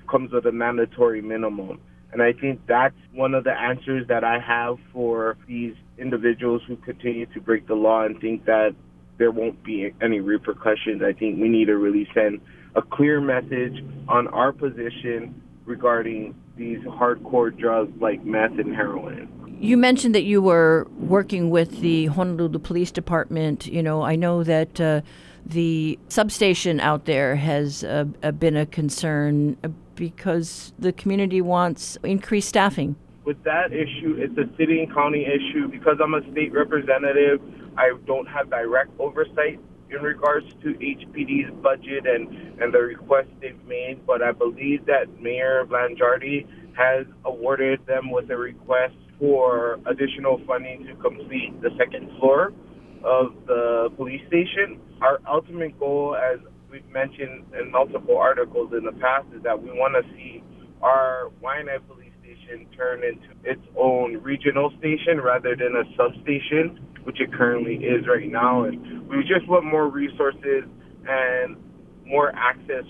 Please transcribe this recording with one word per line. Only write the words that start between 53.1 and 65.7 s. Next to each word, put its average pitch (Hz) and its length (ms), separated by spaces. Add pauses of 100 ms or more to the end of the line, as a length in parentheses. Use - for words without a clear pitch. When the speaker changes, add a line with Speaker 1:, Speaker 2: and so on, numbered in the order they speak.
Speaker 1:
the 117 500
police 131 320
station. 180 520 (220)
Our 135 280
ultimate 160 500
goal, 143 360
as 127 240 (320)
we've 135 180
mentioned 135 560 (140)
in 123 120
multiple 120 460
articles 120 560
in 113 120
the 113 80
past, 131 420
is 110 80
that 113 180
we 127 100
wanna 131 300 (140)
see - 260 (400)
our 127 480 (140)
Waianae 139 440
Police - 240 (100)
Station 117 440 (100)
turn 123 280
into 120 240 (160)
its 131 180 (160)
own 123 400
regional 139 640
station 156 420
rather 123 340
than 123 200